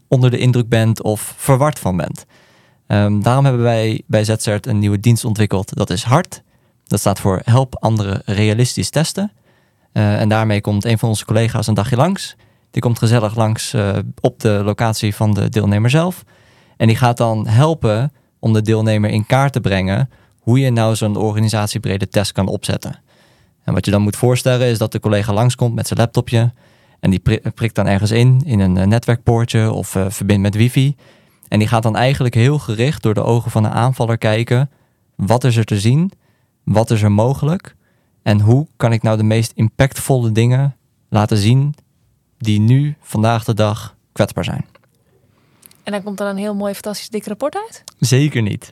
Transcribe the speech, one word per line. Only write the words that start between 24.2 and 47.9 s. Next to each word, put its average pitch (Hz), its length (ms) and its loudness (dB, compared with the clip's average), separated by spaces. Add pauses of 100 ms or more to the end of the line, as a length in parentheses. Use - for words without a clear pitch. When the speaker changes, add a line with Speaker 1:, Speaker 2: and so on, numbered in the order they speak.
Speaker 1:
is 117 100 0
dat 107 140 -2
de 110 80 -6
collega 107 340 0
langskomt 120 420 0
met 117 120 -6
zijn - 120 -2
laptopje. 117 540 0 (460)
En - 100 0
die 92 100 0
pri-, 110 220 0 (140)
prikt 113 200 -4
dan 101 120 0
ergens 101 240 0
in, 127 340 4
in 117 140 0
een, 92 180 2
eh, 92 100 0
netwerkpoortje 117 840 0
of, 98 240 -8
eh, 95 140 0
verbindt 101 320 0
met 98 140 0
wifi. 131 400 2 (520)
En 104 120 0
die 107 80 2
gaat 113 160 2
dan 110 120 0
eigenlijk 123 400 0
heel 135 240 4
gericht 120 440 -4
door 110 100 0
de 110 100 -2
ogen 117 280 0
van 107 120 0
een 107 80 0
aanvaller 117 460 0
kijken: 117 520 0 (460)
wat 117 280 2
is 123 140 2
er 110 80 2
te 107 140 0
zien? 139 320 2 (520)
Wat 107 280 2
is 110 100 2
er 104 100 4
mogelijk? 139 640 0 (480)
En 104 160 2
hoe 123 280 4 (100)
kan 117 160 0
ik 113 100 -2
nou 110 140 2
de 110 60 0
meest 110 320 0
impactvolle 120 760 0
dingen 127 440 2 (340)
laten 107 280 2
zien 135 380 2 (600)
die 107 220 0
nu, 135 420 2
vandaag 110 420 -2
de 117 100 -2
dag, 107 420 -2 (160)
kwetsbaar 95 320 -2
zijn? - 220 -6 (1200)
Speaker 2:
En 208 80 -8
dan 202 120 -6
komt 202 160 -10
er 202 80 -4
een 196 100 -6
heel 208 180 -6
mooi, 202 180 -4
fantastisch - 360 -10
dik 208 160 -8
rapport 269 300 -6
uit? 427 280 -10 (160)